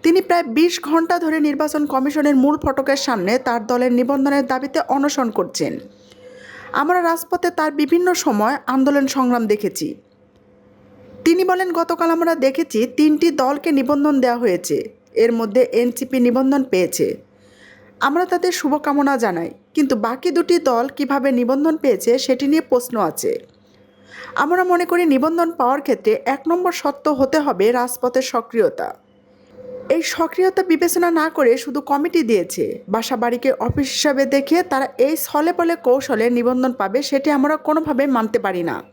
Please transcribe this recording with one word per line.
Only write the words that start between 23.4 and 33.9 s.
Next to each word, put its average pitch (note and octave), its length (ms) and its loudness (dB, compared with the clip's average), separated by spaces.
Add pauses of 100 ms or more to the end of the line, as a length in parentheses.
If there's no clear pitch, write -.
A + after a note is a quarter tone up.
আমরা F4+ 220 2
মনে F4+ 260 2
করি F4 120 2 (120)
নিবন্ধন E4 420 0
পাওয়ার C4+ 300 0
ক্ষেত্রে A3 260 0 (220)
এক - 160 -10
নম্বর F4+ 300 0
শর্ত C#4+ 260 -4 (120)
হতে C4+ 260 2
হবে G3 260 0
রাজপথের B3 640 -2
সক্রিয়তা। A3 560 -2 (1000)
এই E4 140 0 (120)
সক্রিয়তা F#4 480 0 (100)
বিবেচনা F4 380 0
না D#4+ 200 0
করে C4+ 220 4 (120)
শুধু C#4+ 160 -6 (100)
কমিটি D#4+ 320 0
দিয়েছে, F#3 420 0 (240)
বাসা A3+ 280 -2
বাড়িকে A#3+ 340 0 (160)
অফিস C4+ 280 -2